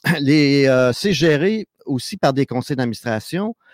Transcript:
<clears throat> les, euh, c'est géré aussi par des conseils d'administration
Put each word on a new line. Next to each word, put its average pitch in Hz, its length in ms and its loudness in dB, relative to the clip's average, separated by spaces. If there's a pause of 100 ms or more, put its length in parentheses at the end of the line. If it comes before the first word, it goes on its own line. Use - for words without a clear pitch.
<clears throat> 156 160 0
les, 143 460 4
euh, 127 260 4
c'est 196 200 -2
géré 165 560 0 (180)
aussi 123 300 -6
par 139 160 0
des 131 140 0
conseils 127 300 -6
d'administration 123 800 -4 (200)